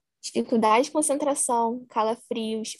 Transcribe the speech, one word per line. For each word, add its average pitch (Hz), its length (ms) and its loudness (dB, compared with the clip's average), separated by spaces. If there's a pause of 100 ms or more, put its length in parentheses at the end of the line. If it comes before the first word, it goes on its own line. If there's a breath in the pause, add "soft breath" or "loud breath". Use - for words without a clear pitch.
(200)
dificuldade 233 640 2
de - 60 -8
concentração, 269 960 0
calafrios, 220 920 -4